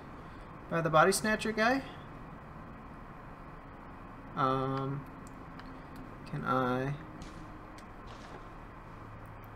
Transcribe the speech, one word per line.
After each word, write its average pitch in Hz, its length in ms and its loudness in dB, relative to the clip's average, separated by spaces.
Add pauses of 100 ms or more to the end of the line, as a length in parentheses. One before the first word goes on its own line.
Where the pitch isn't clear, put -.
(720)
by 165 100 4
the 156 100 6
body 160 220 12
snatcher 214 400 4
guy? 233 300 6 (2500)
Um... 135 680 4 (1300)
Can 147 140 -2
I... 131 500 4 (2500)